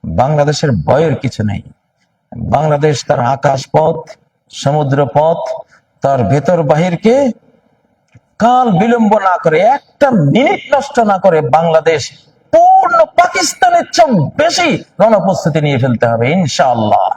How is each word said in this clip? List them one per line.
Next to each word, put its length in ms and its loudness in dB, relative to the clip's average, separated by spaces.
বাংলাদেশের 680 0
ভয়ের 280 0
কিছু 260 -6
নেই। 140 -8
বাংলাদেশ 400 0
তার 140 0
আকাশপথ, 640 -2
সমুদ্রপথ, 920 -2
তার 160 0
ভেতর 280 0
বাহিরকে 440 0
কাল 240 2
বিলম্ব 340 2
না 160 2
করে, 160 2
একটা 320 -2
মিনিট 280 0
নষ্ট 220 -2
না 120 0
করে 160 4
বাংলাদেশ 460 2
পূর্ণ 440 4
পাকিস্তানের 680 0
চেয়ে 220 2
বেশি 300 0
রণপ্রস্তুতি 640 0
নিয়ে 180 0
ফেলতে 280 0
হবে 140 -2
ইনশাআল্লাহ। 800 0